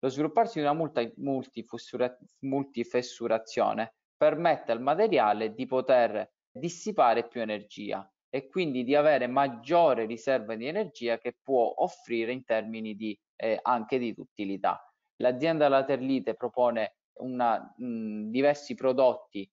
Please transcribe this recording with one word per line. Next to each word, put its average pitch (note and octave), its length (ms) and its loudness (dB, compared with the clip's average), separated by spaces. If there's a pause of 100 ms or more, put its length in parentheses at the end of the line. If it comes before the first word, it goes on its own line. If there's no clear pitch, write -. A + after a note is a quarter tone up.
Lo C3+ 80 0
svilupparsi D#3 500 0
di D3 60 0
una C#3+ 100 4
multa-, C#3+ 420 -2
multifessura-, B2 1000 -4 (220)
multifessurazione A#2 1500 -2 (220)
permette D3+ 560 2
al A2+ 80 -2
materiale B2 760 2
di B2+ 120 -6
poter B2 680 2 (180)
dissipare C3 800 0
più A#2+ 120 -8
energia G#2 720 -8 (180)
e C3+ 200 -6
quindi D3 340 -2
di C3 140 2
avere D3 320 4
maggiore C3 760 2
riserva A2+ 500 -2
di A2+ 100 -8
energia C#3 520 -4
che - 220 -8
può B2 360 2
offrire A#2 560 -4
in C3 120 -8
termini A2 520 -4
di, G#2+ 200 -8 (200)
eh, A2 260 -2
anche B2 360 0
di A#2+ 140 -2
duttilità. G2 680 -4 (360)
L'azienda C#3+ 500 2
Laterlite C3+ 640 0
propone A#2 640 0 (240)
una, B2 600 -2
mm, A2 500 -6
diversi C3+ 440 0
prodotti B2 800 0